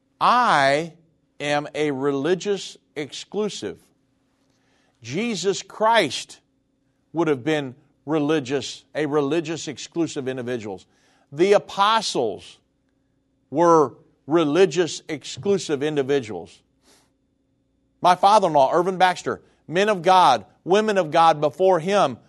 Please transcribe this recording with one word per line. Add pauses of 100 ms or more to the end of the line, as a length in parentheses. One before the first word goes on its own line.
(200)
I (460)
am
a
religious (180)
exclusive. (1200)
Jesus
Christ (720)
would
have
been (300)
religious, (100)
a
religious
exclusive
individuals. (460)
The
apostles (920)
were (320)
religious
exclusive
individuals. (1400)
My
father-in-law,
Irvin
Baxter, (260)
men
of
God, (180)
women
of
God
before
him (120)